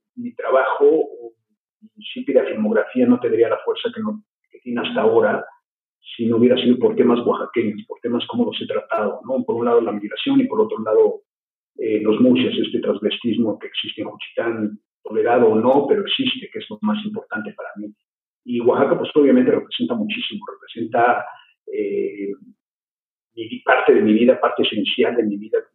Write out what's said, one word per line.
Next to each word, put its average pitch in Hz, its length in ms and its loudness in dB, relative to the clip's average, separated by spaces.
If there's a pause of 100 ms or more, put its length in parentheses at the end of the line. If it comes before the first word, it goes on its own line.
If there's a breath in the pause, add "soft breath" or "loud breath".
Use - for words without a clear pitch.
(180)
mi - 180 -10
trabajo, - 500 0
o 131 480 0 (600)
mi 214 100 -20
sitio 254 340 -2
de - 100 -2
filmografía, 107 580 0
no 123 120 4
tendría 113 300 2
la 110 160 -2
fuerza - 300 -4
que 110 40 -10
no, 107 240 -6 (280)
que - 80 -20
tiene 120 280 -6
hasta - 140 -2
ahora 110 420 2 (720)
si 117 120 -2
no 117 100 2
hubiera 123 240 6
sido 120 160 4
por 110 180 0
temas 120 300 2
oaxaqueños, 104 640 -2
por - 120 -16
temas 120 280 -4
como 120 180 -2
los - 160 -6
he 113 60 -10
tratado, 107 600 -4
¿no? 127 160 -2
Por - 120 -4
un 117 100 -2
lado 120 160 4
la 110 100 -2
migración 107 480 0
y 120 60 4
por 110 160 0
otro 107 220 0
lado, 107 400 4 (560)
eh, 107 200 0
los 107 220 2
muxias, 127 320 4 (100)
este - 160 -4
transvestismo 107 800 -2
que - 80 -16
existe - 380 -10
en 107 60 -8
Juchitán, 110 680 -6 (240)
tolerado 113 440 2
o 107 80 4
no, 127 320 4
pero - 140 2
existe, - 500 -4
que - 80 -10
es - 100 -14
lo - 120 -12
más 214 240 0
importante - 480 -8
para - 240 -14
mí. 107 100 -12 (560)
Y 120 160 -4
Oaxaca, 131 400 2
pues, 151 160 -4
obviamente 127 360 6
representa - 440 -2
muchísimo, - 560 -6
representa, - 760 -2 (460 loud breath)
eh, 101 600 -4 (1000)
mi 113 140 -12
vi-, 123 140 -10
parte - 320 4
de 113 80 4
mi 107 100 4
vida, 120 260 6
parte - 260 -2
esencial 110 520 -2
de 117 80 0
mi 104 140 -4
vida, 110 220 -4 (160)